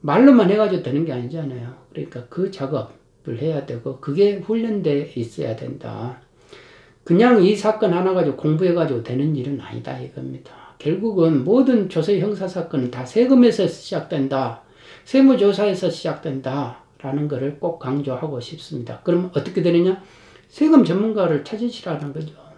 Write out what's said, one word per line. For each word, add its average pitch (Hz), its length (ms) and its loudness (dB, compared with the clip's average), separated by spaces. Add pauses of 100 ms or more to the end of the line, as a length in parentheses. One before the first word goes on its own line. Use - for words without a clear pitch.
말로만 208 500 6
해가지고 202 320 2
되는 143 220 -2
게 156 80 -6
아니잖아요. 127 640 -8 (160)
그러니까 123 380 -12
그 185 220 -6
작업을 131 880 -8
해야 147 260 -4
되고 127 340 -10
그게 196 360 0
훈련돼 190 800 -2
있어야 110 400 -6
된다. - 640 -12 (800)
그냥 220 400 6
이 202 120 6
사건 208 380 0
하나 185 220 2
가지고 160 220 0
공부해가지고 156 680 0
되는 139 340 -2
일은 135 240 -6
아니다 120 380 -12
이겁니다. 131 680 -14 (140)
결국은 170 680 0
모든 233 440 4
조세 175 320 0
형사 190 280 -4
사건은 156 420 -4
다 127 160 -10
세금에서 240 600 4
시작된다. 135 960 -4 (420)
세무조사에서 202 840 4
시작된다라는 139 1400 -6
거를 139 300 -4
꼭 - 200 -4
강조하고 135 640 -6
싶습니다. 120 600 -12
그럼 175 320 0
어떻게 - 280 -2
되느냐? 175 400 2 (460)
세금 302 360 4
전문가를 180 600 0
찾으시라는 175 680 -8
거죠. 156 220 -12 (240)